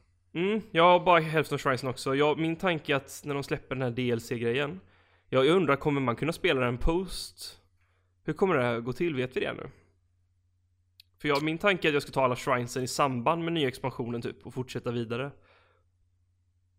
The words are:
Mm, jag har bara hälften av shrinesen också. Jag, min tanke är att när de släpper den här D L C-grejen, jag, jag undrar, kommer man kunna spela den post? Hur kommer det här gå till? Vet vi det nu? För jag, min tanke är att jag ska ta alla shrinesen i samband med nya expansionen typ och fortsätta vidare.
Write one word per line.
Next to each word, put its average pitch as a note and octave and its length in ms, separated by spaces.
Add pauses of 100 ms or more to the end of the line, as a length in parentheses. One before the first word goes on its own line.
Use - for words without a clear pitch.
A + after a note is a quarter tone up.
(340)
Mm, G3+ 280 (100)
jag E3 120
har F3+ 220
bara F3 140
hälften D#3 360
av C#3 40
shrinesen C3 300
också. C3+ 260
Jag, D3 240
min D#3+ 160
tanke E3+ 380
är - 20
att - 300
när D3 80
de C#3 100
släpper C3+ 320
den C3 60
här B2+ 100
D A#2+ 200
L A#2 100
C-grejen, C3 580 (500)
jag, C3 160
jag D#3+ 100
undrar, C#3+ 200
kommer C#3+ 260
man A#2+ 140
kunna C#3 180
spela D3 280
den B2 160
post? - 840 (640)
Hur D#3 100
kommer F#3 220
det B2+ 80
här A#2+ 160
gå A#2+ 140
till? E3+ 220
Vet B2+ 220
vi - 20
det C3+ 140
nu? - 160 (1500)
För D3+ 60
jag, C#3+ 160
min D#3+ 140
tanke F#3+ 300
är - 20
att D3 40
jag C#3+ 100
ska - 80
ta - 120
alla B2 120
shrinesen B2 480
i B2 40
samband C#3+ 560
med E3 100
nya D3+ 140
expansionen A#2+ 540
typ - 240
och A#2+ 80
fortsätta B2+ 380
vidare. A#2+ 400 (1500)